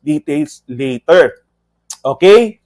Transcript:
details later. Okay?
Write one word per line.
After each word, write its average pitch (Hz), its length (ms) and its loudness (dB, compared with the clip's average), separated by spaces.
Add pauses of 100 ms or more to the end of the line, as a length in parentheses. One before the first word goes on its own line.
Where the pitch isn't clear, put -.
details 151 640 -8
later. 131 720 -2 (640)
Okay? 208 600 2